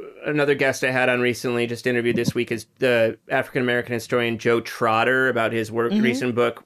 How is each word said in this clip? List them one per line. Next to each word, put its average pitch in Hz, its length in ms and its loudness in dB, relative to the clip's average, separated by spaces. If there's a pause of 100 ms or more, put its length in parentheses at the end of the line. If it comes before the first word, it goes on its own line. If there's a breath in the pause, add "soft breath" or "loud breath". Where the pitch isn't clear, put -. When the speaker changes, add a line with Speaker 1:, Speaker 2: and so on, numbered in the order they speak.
(240)
Speaker 1:
another 147 300 2
guest 135 300 0
I 131 80 0
had 127 180 2
on 123 100 2
recently, 120 460 0
just 117 220 -6
interviewed 120 280 2
this 117 200 0
week, 120 160 -2
is 113 160 -6 (100)
the 117 400 2 (120)
African-American 123 640 -2
historian 117 440 -2
Joe 117 240 2
Trotter 120 680 2
about 113 220 0
his 113 200 -4
work, 117 200 0
Speaker 2:
Mm-hmm. 214 120 2
Speaker 1:
recent 123 320 0
book, 120 300 0